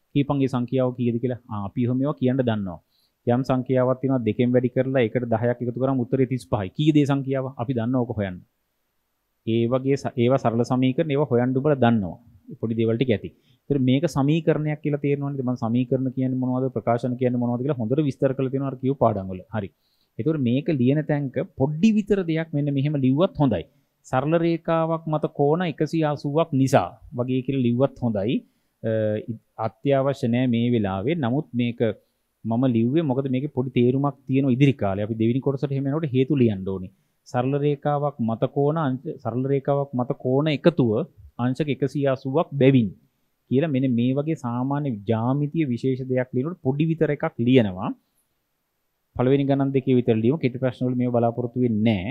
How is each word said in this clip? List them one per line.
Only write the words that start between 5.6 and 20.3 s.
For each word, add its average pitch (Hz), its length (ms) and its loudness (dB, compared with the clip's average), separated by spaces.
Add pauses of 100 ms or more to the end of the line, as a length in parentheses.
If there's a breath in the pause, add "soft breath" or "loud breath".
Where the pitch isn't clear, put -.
කරාම 135 180 0
උත්තරේ 127 300 0
තිස් 127 160 -6
පහයි. 104 260 -2
කීයද 151 260 2
ඒ 147 100 6
සංඛ්‍යාව? 135 480 -2
අපි 120 180 -4
දන්නවා 123 320 0
ඕක 117 100 -4
හොයන්න. 95 220 -4 (1120)
ඒ 117 200 2
වගේ 131 300 0
ස-, - 180 -8
ඒවා 123 240 4
සරල 117 240 0
සමීකරණ, 131 480 0
ඒවා 143 200 0
හොයන්න 123 260 2
උඹලා 139 240 2
දන්නවා. 110 360 2 (380)
පොඩි 113 220 -6
දේවල් 113 200 0
ටික 127 140 0
ඇති. 92 200 -2 (400 soft breath)
ඒතර 139 100 0
මේක 127 260 2
සමීකරණයක් 151 720 0
කියලා 147 220 -2
තේරෙනවනේ. 143 400 -2
මම 123 140 -2
සමීකරණ 123 560 0
කියන්නේ 131 260 -2
මොනවද? 127 320 -2
ප්‍රකාශන 120 460 -2
කියන්නේ 123 240 0
මොනවද 120 220 -2
කියලා 127 180 -2
හොඳට 127 240 0
විස්තර 135 280 0
කරලා 131 200 -4
තියෙනවා 135 180 -4
අර 131 80 -10
කියු 127 160 -2
පාඩම් 101 340 2
වල. 92 200 -8
හරි. 101 200 -6 (500)
ඒතර 151 200 0